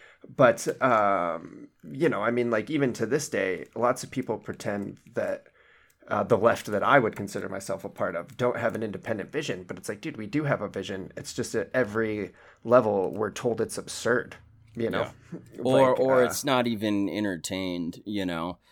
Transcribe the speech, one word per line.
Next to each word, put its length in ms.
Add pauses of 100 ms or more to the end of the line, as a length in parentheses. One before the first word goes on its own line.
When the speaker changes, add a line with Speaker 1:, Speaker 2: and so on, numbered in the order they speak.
(360)
Speaker 1:
but, 300 (160)
um, 880 (220)
you 180
know, 140
I 80
mean, 200
like, 180
even 260
to 120
this 220
day, 460
lots 300
of 60
people 280
pretend 600 (160)
that, 320 (600)
uh, 160
the 120
left 300
that 160
I 160
would 180
consider 320
myself 360
a 40
part 280
of 200
don't 220
have 160
an 80
independent 500
vision. 340
But 120
it's 100
like, 140
dude, 160
we 80
do 180
have 160
a 80
vision. 480
It's 160
just 220
at 180
every 600 (320)
level 500
we're 160
told 300
it's 180
absurd, 560 (400)
you 160
know? 200 (220)
Speaker 2:
Yeah. 300
Or, 280
Speaker 1:
Like, 100
Speaker 2:
or 220
Speaker 1:
uh, 40
Speaker 2:
it's 180
not 220
even 420
entertained, 960
you 220
know? 320 (140)